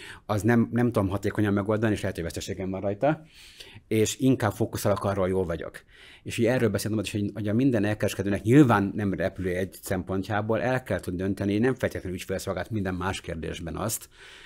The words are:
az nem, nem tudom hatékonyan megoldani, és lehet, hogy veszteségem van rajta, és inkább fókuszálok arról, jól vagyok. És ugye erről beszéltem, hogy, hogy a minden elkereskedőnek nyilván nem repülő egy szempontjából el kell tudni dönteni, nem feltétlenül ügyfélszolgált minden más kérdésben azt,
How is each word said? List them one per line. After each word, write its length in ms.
az 160
nem, 300
nem 140
tudom 220
hatékonyan 440
megoldani, 400
és 80
lehet, 140
hogy 100
veszteségem 460
van 100
rajta, 420
és 300
inkább 340
fókuszálok 520
arról, 240
jól 160
vagyok. 380
És 160
ugye 140
erről 160
beszéltem, 300
hogy, 360
hogy 140
a 60
minden 300
elkereskedőnek 580
nyilván 520
nem 200
repülő 420
egy 260
szempontjából 800
el 200
kell 180
tudni 200
dönteni, 380
nem 160
feltétlenül 440
ügyfélszolgált 520
minden 240
más 260
kérdésben 560
azt, 320